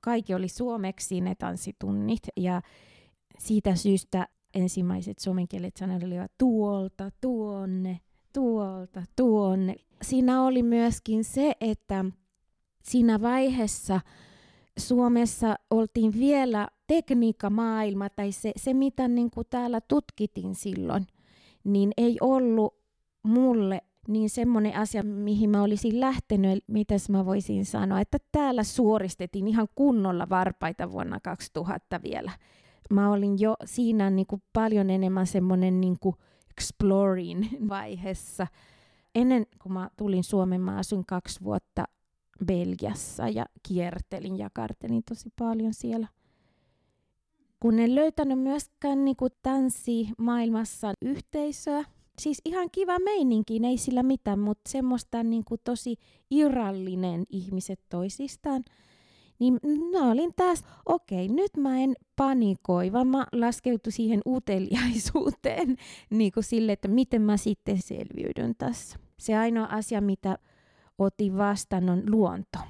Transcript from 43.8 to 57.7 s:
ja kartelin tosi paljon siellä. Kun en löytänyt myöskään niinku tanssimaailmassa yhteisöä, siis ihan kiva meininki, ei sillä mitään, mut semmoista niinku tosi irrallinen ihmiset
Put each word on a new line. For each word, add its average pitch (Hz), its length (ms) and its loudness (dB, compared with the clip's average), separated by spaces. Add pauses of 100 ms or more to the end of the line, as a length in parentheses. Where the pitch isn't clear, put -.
ja 202 160 -8
kartelin 226 560 -6
tosi 226 200 -12 (100)
paljon 226 340 -2
siellä. 226 340 -6 (1500)
Kun 226 200 4
en 233 160 4
löytänyt 294 440 2
myöskään 277 640 -2
niinku 262 220 0 (160)
tanssimaailmassa 233 1600 -2
yhteisöä, 294 840 -4 (360)
siis 302 260 -4
ihan 349 260 -4
kiva 359 280 0
meininki, 254 680 0
ei 247 120 0
sillä 247 260 0
mitään, 254 360 0
mut 208 200 -2 (100)
semmoista 254 540 -2
niinku 226 340 -2
tosi 247 380 -6 (360)
irrallinen 190 1000 0
ihmiset 190 500 -6 (100)